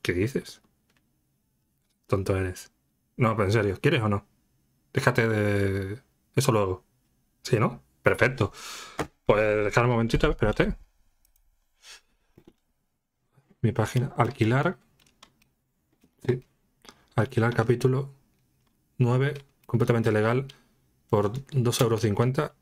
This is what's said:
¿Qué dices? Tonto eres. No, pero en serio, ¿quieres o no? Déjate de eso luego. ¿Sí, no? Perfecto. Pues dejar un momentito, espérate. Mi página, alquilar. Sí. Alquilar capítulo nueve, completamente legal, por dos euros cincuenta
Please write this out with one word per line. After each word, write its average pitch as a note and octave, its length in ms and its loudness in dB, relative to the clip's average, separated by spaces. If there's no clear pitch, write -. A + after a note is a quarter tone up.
¿Qué - 100 -2
dices? - 500 -4
Tonto F#2+ 300 -2
eres. F#2 360 -6
No, A2 200 2
pero G#2+ 100 2
en G2 60 2
serio, G#2 280 0
¿quieres C#3+ 220 0
o G#2+ 60 0
no? G2+ 180 -2
Déjate A#2+ 360 2
de G2+ 760 0
eso C3 160 2
luego. G2 320 0
¿Sí, - 180 0
no? - 220 -2
Perfecto. A2 500 0
Pues G#2+ 400 2
dejar A#2 200 2
un B2 60 2
momentito, A2+ 380 0
espérate. D#3+ 460 0
Mi G#2+ 100 2
página, A#2 440 -2
alquilar. B2+ 640 0
Sí. B2 180 -2
Alquilar A2+ 380 2
capítulo B2+ 560 0
nueve, C3 360 2
completamente A#2 460 2
legal, A#2 360 0
por G#2 220 0
dos A#2+ 300 0
euros A2+ 200 2
cincuenta B2 600 0